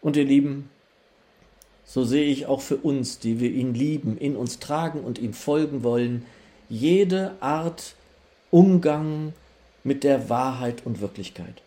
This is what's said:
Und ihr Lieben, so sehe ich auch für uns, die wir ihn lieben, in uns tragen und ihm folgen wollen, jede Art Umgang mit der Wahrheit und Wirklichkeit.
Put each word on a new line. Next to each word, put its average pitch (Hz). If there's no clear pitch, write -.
Und 147
ihr 147
Lieben, 139
so 131
sehe 143
ich 143
auch 135
für -
uns, 135
die 113
wir 123
ihn 127
lieben, 139
in 143
uns 120
tragen 151
und 123
ihm 110
folgen 147
wollen, 120
jede 185
Art 160
Umgang 156
mit 135
der 135
Wahrheit 123
und 113
Wirklichkeit. 95